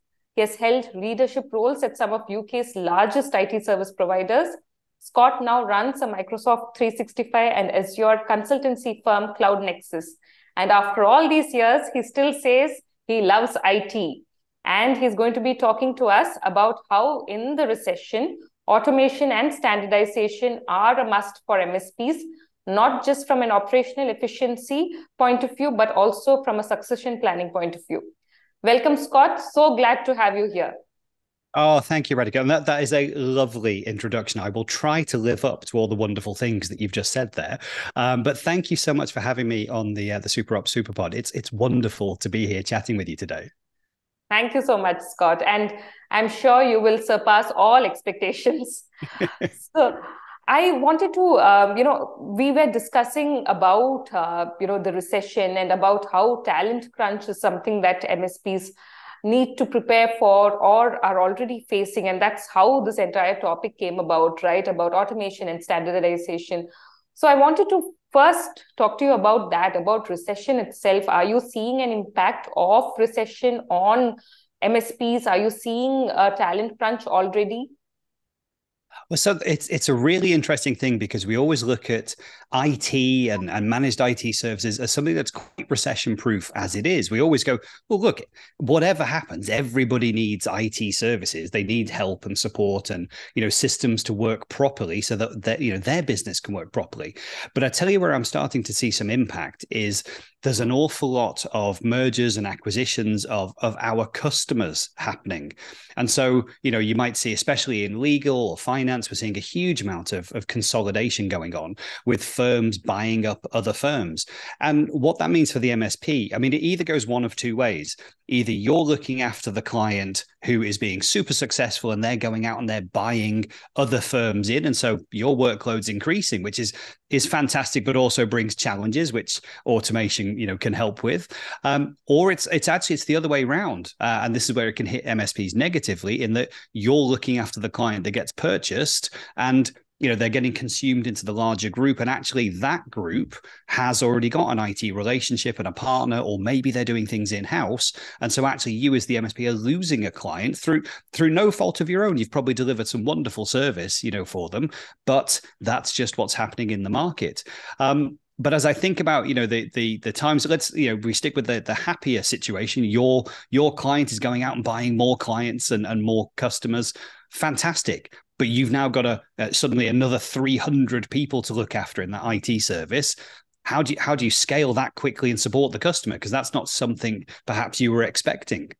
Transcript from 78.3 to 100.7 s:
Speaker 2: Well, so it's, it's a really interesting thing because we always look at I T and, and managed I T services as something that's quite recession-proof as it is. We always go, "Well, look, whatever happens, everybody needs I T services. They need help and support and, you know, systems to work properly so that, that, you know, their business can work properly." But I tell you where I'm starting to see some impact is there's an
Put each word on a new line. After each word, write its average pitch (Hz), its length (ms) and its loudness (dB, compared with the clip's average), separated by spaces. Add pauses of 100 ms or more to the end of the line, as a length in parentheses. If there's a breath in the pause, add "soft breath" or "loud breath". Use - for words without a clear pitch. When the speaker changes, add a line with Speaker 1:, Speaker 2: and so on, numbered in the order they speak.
Speaker 2:
Well, 170 80 -4
so 196 300 2
it's, 156 220 -2
it's - 200 -2
a 143 60 4
really 170 400 2
interesting 143 400 0
thing 123 240 0
because 101 280 -4
we 110 100 0
always 139 260 2
look 117 260 -2
at 113 260 -4 (380 loud breath)
I 139 200 2
T 127 580 2
and, 92 200 -2
and 104 180 -2
managed 123 340 0
I 123 100 2
T 117 200 -4
services 110 460 -4
as 117 140 -2
something 151 220 0
that's 151 160 -2
quite - 400 -12
recession-proof 113 840 -2
as 95 220 -6
it 104 100 -2
is. 151 240 0
We 113 120 0
always 156 200 4
go, 127 160 0 (300 loud breath)
"Well, 214 100 0
look, 196 220 2 (380 soft breath)
whatever 160 460 2
happens, 123 440 -6
everybody 120 640 0
needs 107 340 -2
I 104 220 -2
T 104 240 -4
services. 92 580 -4
They 104 140 -2
need 110 240 -2
help 95 380 -4
and 101 100 -6
support 101 540 -2
and, 90 200 -6 (240 loud breath)
you 117 80 0
know, 107 60 0
systems 117 560 0
to - 80 -4
work 110 380 -2
properly 110 500 -2
so 110 160 -4
that, 110 260 -4
that, 113 200 -2
you 117 100 0
know, 95 60 -4
their 147 240 -2
business 110 380 -4
can 101 140 -8
work 87 180 -10
properly." - 440 -8 (380 loud breath)
But 131 100 2
I 127 60 0
tell - 180 0
you 196 120 4
where 175 120 2
I'm 131 120 0
starting 139 400 -2
to 107 100 -8
see 120 160 0
some 104 180 -2
impact 110 600 -4
is 104 340 -4 (380 loud breath)
there's 123 180 0
an 120 120 0